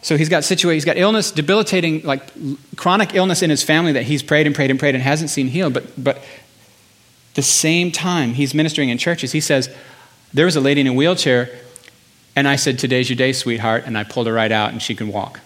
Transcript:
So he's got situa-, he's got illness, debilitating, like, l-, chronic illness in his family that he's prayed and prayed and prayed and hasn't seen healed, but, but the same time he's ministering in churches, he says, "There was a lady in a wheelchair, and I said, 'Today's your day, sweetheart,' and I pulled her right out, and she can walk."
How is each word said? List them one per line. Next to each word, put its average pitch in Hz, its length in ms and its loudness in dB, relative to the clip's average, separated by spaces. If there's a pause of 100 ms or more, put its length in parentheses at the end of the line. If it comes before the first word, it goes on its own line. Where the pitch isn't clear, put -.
So 160 140 0
he's 156 120 2
got 160 160 2
situa-, 175 300 2
he's 151 100 -2
got 160 120 0
illness, 202 360 2
debilitating, 165 720 0
like, 139 180 -4 (180)
l-, 143 160 -6 (200)
chronic 196 400 0
illness 185 260 2
in 170 80 2
his 143 140 0
family 160 260 2
that 131 140 0
he's 131 180 -2
prayed 151 240 2
and 147 80 0
prayed 139 160 0
and 131 80 2
prayed 139 160 2
and 127 80 -2
hasn't 147 280 0
seen 131 180 -2
healed, 151 260 -2
but, - 280 -8
but 135 200 -2 (1120)
the 143 80 -2
same 165 500 2
time 156 420 -2
he's 135 180 -2
ministering 151 360 0
in 120 100 -2
churches, 160 320 -4
he 156 100 -2
says, 135 300 0 (640)
"There 156 120 4
was 165 100 2
a 143 40 2
lady 143 200 2
in 135 80 2
a 127 40 0
wheelchair, 127 580 2 (840)
and 139 140 2
I 139 80 2
said, 131 240 0
'Today's 127 280 0
your 143 80 -2
day, 131 160 2
sweetheart,' 117 540 -2
and 117 100 -6
I 104 60 -4
pulled 113 240 -4
her 113 60 -2
right 113 180 0
out, 107 220 0
and 117 100 -8
she - 140 -6
can 110 120 -8
walk." 101 380 -8